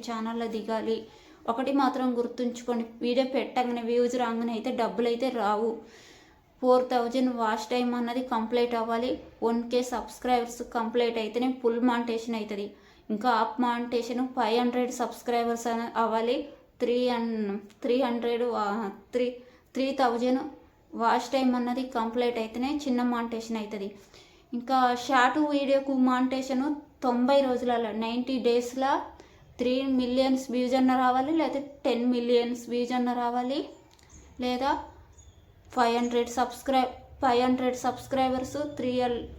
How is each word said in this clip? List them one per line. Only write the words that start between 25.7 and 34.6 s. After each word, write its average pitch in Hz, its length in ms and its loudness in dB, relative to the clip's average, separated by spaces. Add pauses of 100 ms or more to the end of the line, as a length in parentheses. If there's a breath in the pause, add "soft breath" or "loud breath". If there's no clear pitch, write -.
మానిటైజేషన్ 262 560 0 (400)
తొంభై 247 320 4 (100)
రోజులలో, 240 440 0 (140)
నైంటీ 240 300 -2 (120)
డేస్‌లో 247 440 2 (680 loud breath)
త్రీ 254 140 2 (260)
మిలియన్స్ 262 540 2
వ్యూస్ 254 260 2
అన్న 262 120 6 (120)
రావాలి, 262 360 2
లేకపోతే 269 220 0 (240)
టెన్ 240 200 2 (100)
మిలియన్స్ 240 480 2 (100)
వ్యూస్ 240 260 -2
అన్న 247 100 0 (120)
రావాలి, 247 380 -2 (840 loud breath)
లేదా 247 280 0 (1040)